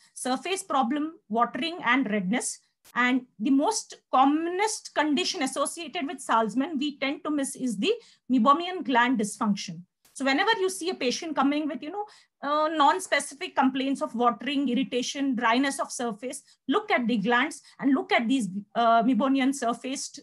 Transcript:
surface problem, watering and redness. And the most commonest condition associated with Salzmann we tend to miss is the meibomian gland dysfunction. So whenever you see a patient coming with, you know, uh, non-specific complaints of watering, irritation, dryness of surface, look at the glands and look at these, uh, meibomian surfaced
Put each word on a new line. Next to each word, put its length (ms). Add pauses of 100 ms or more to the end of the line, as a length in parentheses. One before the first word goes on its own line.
(140)
surface 480
problem, 520 (140)
watering 560
and 260
redness. 480 (360)
And 320 (120)
the 120
most 460 (160)
commonest 800
condition 480
associated 640
with 120
Salzmann 600
we 200
tend 260
to 60
miss 260
is 200
the 160 (380)
meibomian 540
gland 340
dysfunction. 600 (340)
So 100
whenever 340
you 120
see 180
a 60
patient 420
coming 320
with, 140
you 80
know, 160 (360)
uh, 260
non-specific 840
complaints 460
of 140
watering, 560
irritation, 640
dryness 420
of 140
surface, 500 (260)
look 220
at 160
the 120
glands 420 (180)
and 140
look 200
at 140
these, 220 (260)
uh, 280
meibomian 520
surfaced 680